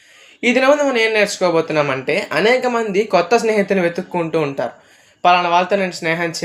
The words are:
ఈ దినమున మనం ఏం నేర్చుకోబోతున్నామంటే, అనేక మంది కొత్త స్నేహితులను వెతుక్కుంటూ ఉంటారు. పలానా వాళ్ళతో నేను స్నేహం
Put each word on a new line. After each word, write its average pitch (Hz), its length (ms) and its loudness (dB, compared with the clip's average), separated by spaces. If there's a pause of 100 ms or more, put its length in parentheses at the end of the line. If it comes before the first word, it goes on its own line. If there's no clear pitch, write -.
(440)
ఈ 240 100 2
దినమున 269 280 4
మనం 269 160 0
ఏం 220 160 0
నేర్చుకోబోతున్నామంటే, 160 1160 0
అనేక 233 360 2
మంది 220 360 -2
కొత్త 175 340 2
స్నేహితులను 202 460 0
వెతుక్కుంటూ 170 560 -4
ఉంటారు. 139 320 -4 (540)
పలానా 180 240 2
వాళ్ళతో 185 260 2
నేను 185 160 0
స్నేహం 165 420 -4 (120)